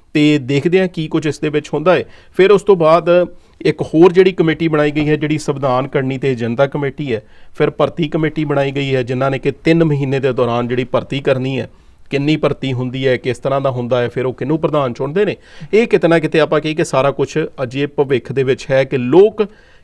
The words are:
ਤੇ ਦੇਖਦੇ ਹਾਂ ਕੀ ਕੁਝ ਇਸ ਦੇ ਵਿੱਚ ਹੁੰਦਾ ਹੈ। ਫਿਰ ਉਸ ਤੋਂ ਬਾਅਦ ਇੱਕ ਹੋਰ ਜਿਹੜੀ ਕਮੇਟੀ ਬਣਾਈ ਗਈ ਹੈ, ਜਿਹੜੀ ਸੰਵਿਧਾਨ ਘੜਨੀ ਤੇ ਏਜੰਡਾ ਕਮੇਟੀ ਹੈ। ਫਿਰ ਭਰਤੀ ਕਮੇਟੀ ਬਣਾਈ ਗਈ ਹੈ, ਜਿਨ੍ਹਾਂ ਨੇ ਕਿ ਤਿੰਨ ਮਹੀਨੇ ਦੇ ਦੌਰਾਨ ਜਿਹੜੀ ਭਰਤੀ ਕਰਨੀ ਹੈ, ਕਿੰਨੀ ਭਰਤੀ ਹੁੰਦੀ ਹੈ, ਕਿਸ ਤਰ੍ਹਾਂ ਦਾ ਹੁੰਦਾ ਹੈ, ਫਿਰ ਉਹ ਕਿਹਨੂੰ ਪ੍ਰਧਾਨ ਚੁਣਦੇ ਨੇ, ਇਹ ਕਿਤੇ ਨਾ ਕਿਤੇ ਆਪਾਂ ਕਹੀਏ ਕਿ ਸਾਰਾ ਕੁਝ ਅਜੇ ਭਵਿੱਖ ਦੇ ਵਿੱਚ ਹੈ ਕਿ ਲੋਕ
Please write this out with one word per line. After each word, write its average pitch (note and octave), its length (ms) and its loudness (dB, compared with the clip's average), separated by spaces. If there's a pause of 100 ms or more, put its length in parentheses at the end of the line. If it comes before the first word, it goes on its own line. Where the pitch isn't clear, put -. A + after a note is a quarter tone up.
(140)
ਤੇ D3+ 240 4
ਦੇਖਦੇ C#3 420 0
ਹਾਂ F#3 80 0
ਕੀ D#3+ 200 -6
ਕੁਝ D#3 180 -4
ਇਸ C#3+ 120 -4
ਦੇ D#3 100 -4
ਵਿੱਚ D3 260 -4
ਹੁੰਦਾ D#3 200 2
ਹੈ। C3 100 0 (320)
ਫਿਰ G3 160 6
ਉਸ F#3+ 100 4
ਤੋਂ G3 140 4
ਬਾਅਦ E3 340 4 (500)
ਇੱਕ D#3 220 -2
ਹੋਰ E3 300 6
ਜਿਹੜੀ F#3+ 200 6
ਕਮੇਟੀ E3 360 0
ਬਣਾਈ D3+ 220 2
ਗਈ D3 180 -2
ਹੈ, D3+ 80 2
ਜਿਹੜੀ D3+ 220 -2
ਸੰਵਿਧਾਨ C3+ 580 -2
ਘੜਨੀ C3+ 220 -2
ਤੇ C3+ 140 0
ਏਜੰਡਾ A#2+ 340 0
ਕਮੇਟੀ C#3 480 -4
ਹੈ। G#2 80 -4 (320)
ਫਿਰ D3 160 0
ਭਰਤੀ D3 380 -2
ਕਮੇਟੀ D#3 360 -2
ਬਣਾਈ C#3 260 -2
ਗਈ C#3 240 -2
ਹੈ, B2+ 80 0
ਜਿਨ੍ਹਾਂ B2+ 280 -2
ਨੇ C3+ 80 -4
ਕਿ C#3 120 -2
ਤਿੰਨ E3 340 2
ਮਹੀਨੇ C#3 360 0
ਦੇ B2+ 120 0
ਦੌਰਾਨ A#2+ 360 -2
ਜਿਹੜੀ B2+ 160 -2
ਭਰਤੀ B2 360 -4
ਕਰਨੀ C3 400 -2
ਹੈ, - 100 -10 (400)
ਕਿੰਨੀ C#3+ 260 0
ਭਰਤੀ C#3+ 360 -4
ਹੁੰਦੀ B2+ 360 -4
ਹੈ, B2+ 80 2
ਕਿਸ A#2+ 220 -4
ਤਰ੍ਹਾਂ C3+ 220 -2
ਦਾ C#3 100 -2
ਹੁੰਦਾ B2 300 -2
ਹੈ, A#2+ 80 -2
ਫਿਰ B2+ 180 -4
ਉਹ C3 60 -4
ਕਿਹਨੂੰ C3+ 260 -4
ਪ੍ਰਧਾਨ D3 340 -2
ਚੁਣਦੇ C#3+ 320 -4
ਨੇ, E3 120 -4 (360)
ਇਹ A3+ 140 4
ਕਿਤੇ F3 220 2
ਨਾ E3 100 4
ਕਿਤੇ D#3 220 0
ਆਪਾਂ D3+ 200 2
ਕਹੀਏ D#3 140 -6
ਕਿ D#3+ 100 -2
ਸਾਰਾ C3+ 260 0
ਕੁਝ C#3 280 -4 (240)
ਅਜੇ C3 240 -4
ਭਵਿੱਖ C3+ 460 -2
ਦੇ C3 100 -2
ਵਿੱਚ B2+ 280 -2
ਹੈ C3+ 140 2
ਕਿ C3+ 140 -4
ਲੋਕ F3+ 440 4 (420)